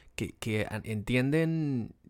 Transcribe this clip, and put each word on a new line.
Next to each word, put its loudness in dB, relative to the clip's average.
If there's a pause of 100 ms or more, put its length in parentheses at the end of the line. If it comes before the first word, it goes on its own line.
(160)
que, -4
que 0
an-, -6
entienden 0 (160)